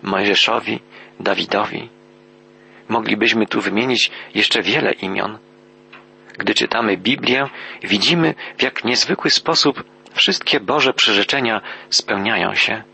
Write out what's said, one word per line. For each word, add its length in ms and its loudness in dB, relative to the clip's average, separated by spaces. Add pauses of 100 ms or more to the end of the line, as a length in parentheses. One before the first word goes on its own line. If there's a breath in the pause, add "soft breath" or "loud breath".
Mojżeszowi, 760 0 (400 loud breath)
Dawidowi. 680 -2 (1000 loud breath)
Moglibyśmy 580 2
tu 140 -2
wymienić 500 0 (240 loud breath)
jeszcze 280 2
wiele 300 0
imion. 460 -4 (1000)
Gdy 160 0
czytamy 420 0
Biblię, 500 0 (360 loud breath)
widzimy, 520 2 (240 loud breath)
w 40 0
jak 220 -2
niezwykły 460 0
sposób 540 0 (300)
wszystkie 460 2
Boże 320 2
przyrzeczenia 680 2 (300 loud breath)
spełniają 640 0
się. 280 0 (120)